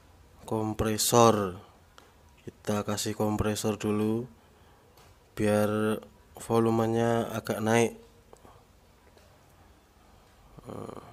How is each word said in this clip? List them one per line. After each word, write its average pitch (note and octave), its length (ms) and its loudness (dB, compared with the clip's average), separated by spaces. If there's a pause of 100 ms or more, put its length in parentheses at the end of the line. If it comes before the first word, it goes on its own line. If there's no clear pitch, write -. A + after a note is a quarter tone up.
(480)
kompresor. G#2+ 1120 2 (840)
Kita - 400 -6
kasih G#2 320 -6
kompresor G#2+ 600 -2
dulu G#2+ 520 -2 (1040)
biar G#2 640 0 (400)
volumenya A2+ 960 0
agak A2 260 -6
naik. A2 380 2 (2750)
Hmm. - 380 -16 (100)